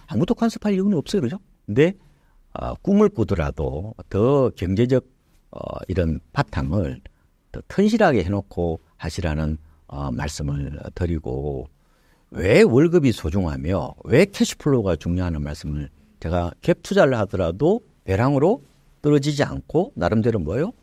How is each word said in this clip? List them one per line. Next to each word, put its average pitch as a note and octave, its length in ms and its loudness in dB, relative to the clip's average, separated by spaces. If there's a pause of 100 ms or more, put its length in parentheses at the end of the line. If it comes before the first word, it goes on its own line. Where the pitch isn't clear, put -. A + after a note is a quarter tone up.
아무도 E3 300 -2
간섭할 G#3 400 -2
이유는 G3 200 0
없어요. D#3+ 280 -2
그죠? B2 160 -4 (260)
근데, D3 300 2 (580)
어, - 220 -8
꿈을 G3+ 340 4
꾸더라도 D#2+ 840 -4 (140)
더 B2 420 2
경제적, A#2+ 520 0 (460)
어, - 100 -18 (280)
이런 D#2+ 320 0 (120)
바탕을 C#2 720 -4 (500)
더 - 160 -12
튼실하게 G3 560 2
해놓고 F2 560 -2 (180)
하시라는, D#2 600 -4 (300)
어, - 240 -8
말씀을 C#2+ 680 -6 (140)
드리고, C#2+ 720 -6 (640)
왜 A2+ 320 4
월급이 D#3+ 500 6
소중하며 E2 840 -2 (100)
왜 D3+ 200 6
캐시플로우가 C3 720 -2
중요하는 F2 440 -4
말씀을, D2 480 -8 (300)
제가 F2 320 -2 (100)
갭 - 220 0
투자를 D#3 360 2
하더라도 G#2 600 0 (220)
배랑으로 C3+ 600 2 (380)
떨어지지 D3 420 2
않고 D#3+ 520 -2
나름대로 A2 440 2
뭐예요? A2 420 -4